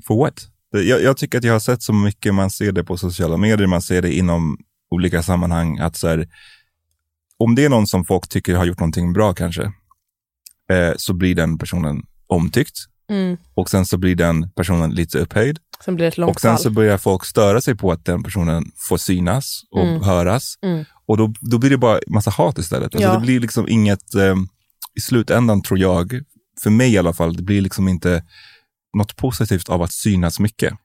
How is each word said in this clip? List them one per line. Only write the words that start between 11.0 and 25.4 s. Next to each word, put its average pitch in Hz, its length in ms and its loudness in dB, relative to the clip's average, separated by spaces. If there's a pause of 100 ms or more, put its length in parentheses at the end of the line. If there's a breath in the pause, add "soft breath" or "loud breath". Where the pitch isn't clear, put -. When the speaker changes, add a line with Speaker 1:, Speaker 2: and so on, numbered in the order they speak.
Speaker 1:
blir 90 220 2
den 82 220 0
personen 80 440 -4 (260)
omtyckt. 90 500 0 (320)
Speaker 2:
Mm. 185 280 -2 (180)
Speaker 1:
Och 92 140 -2
sen 92 160 2
så 92 120 -2
blir 92 180 2
den 85 360 0
personen 82 400 0
lite 80 280 -2
upphöjd. 135 400 -2 (260)
Speaker 2:
Sen 185 100 -4
blir 165 100 -2
det - 20 2
ett 160 100 -6
långt 170 180 0
Speaker 1:
Och - 60 -10
sen 113 140 2
Speaker 2:
fall. - 80 -2
Speaker 1:
så 120 60 2
börjar 107 280 2
folk 95 280 0
störa 107 360 2
sig 131 140 -2
på 98 160 0
att 82 140 -4
den 87 180 -2
personen 82 480 -2 (180)
får 87 80 0
synas 90 640 -2 (100)
och 98 160 0
Speaker 2:
Mm. 165 140 -2
Speaker 1:
höras. 92 600 0
Speaker 2:
Mm. 170 240 -4 (220 soft breath)
Speaker 1:
Och 110 100 2
då, 110 240 2
då 120 160 0
blir 127 120 4
det 135 80 2
bara 117 300 4
massa 104 240 -2
hat 156 260 0
istället. - 380 -6
Alltså, - 140 0
Speaker 2:
Ja. 92 40 4
Speaker 1:
det 110 60 2
blir 123 200 2
liksom 117 300 -2
inget, 104 460 0
eh, 98 200 4 (600)
i - 60 -8
slutändan 113 600 2